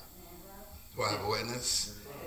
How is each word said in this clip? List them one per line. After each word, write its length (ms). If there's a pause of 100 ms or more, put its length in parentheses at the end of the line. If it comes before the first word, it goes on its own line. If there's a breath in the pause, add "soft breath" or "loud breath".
(960)
Do 80
I 60
have 140
a 40
witness? 680 (320)